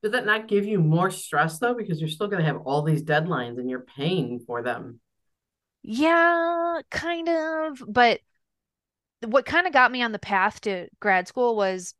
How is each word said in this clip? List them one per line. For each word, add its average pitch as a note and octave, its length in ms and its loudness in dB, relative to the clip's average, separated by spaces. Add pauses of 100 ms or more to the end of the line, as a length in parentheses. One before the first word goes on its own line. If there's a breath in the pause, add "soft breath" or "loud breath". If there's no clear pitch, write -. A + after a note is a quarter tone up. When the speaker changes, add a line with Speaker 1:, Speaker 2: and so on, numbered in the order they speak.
Speaker 1:
Did G#3+ 80 -2
that A3+ 160 -2
not A3 200 0
give G3+ 180 2
you G#3+ 120 0
more E3 320 4
stress, D#3+ 480 -2
though? A#3+ 160 0
Because F#3+ 260 -4
you're D#3 100 -4
still G#3 180 -6
gonna F#3+ 160 -2
have D3+ 220 -2
all D3 180 0
these D3+ 180 2
deadlines D3 560 -2
and B2+ 100 -6
you're B2+ 120 -4
paying C3+ 680 -4
for A#2+ 160 -6
them. A#2 380 -8 (800)
Speaker 2:
Yeah, E4+ 1000 2 (100)
kind E4 380 -4
of. D#4 580 -2
But A3+ 320 4 (1040)
what A#3 220 2
kind E4+ 180 2
of F4 80 -4
got B3+ 180 6
me B3 120 -2
on A#3+ 80 -2
the G#3 80 -6
path G3+ 420 0
to F#3+ 280 -4 (100)
grad F#3 280 2
school A#3+ 280 0
was F#3+ 440 -2